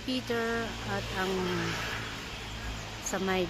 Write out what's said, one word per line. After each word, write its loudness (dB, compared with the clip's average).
Peter 2
at 0
ang 4
sa 0
may 4